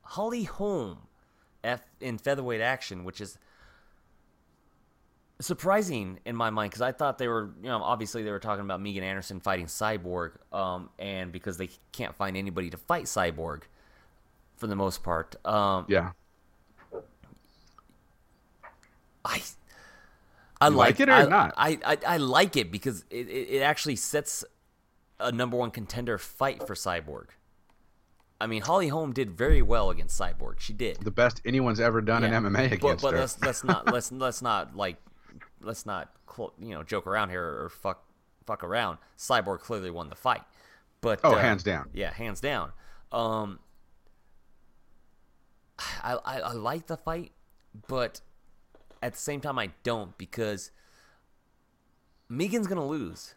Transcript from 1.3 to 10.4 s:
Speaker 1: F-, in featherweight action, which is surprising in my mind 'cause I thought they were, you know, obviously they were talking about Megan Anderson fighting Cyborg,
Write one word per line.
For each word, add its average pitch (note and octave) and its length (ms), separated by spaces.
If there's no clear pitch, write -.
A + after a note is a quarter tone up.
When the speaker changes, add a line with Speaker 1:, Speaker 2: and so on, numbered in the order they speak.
Speaker 1:
F-, A#2+ 180
in A#2 200
featherweight B2+ 420
action, A2+ 440
which F#2 160
is - 180
surprising E3+ 840
in A#2 100
my A2+ 160
mind G#2+ 200
'cause G2 100
I B2+ 100
thought C3+ 260
they B2+ 100
were, A2 220
you B2 60
know, A#2 120
obviously A2+ 400
they G#2+ 80
were G2+ 80
talking G2+ 260
about F#2+ 180
Megan G2 220
Anderson F#2+ 360
fighting F2+ 260
Cyborg, F2+ 680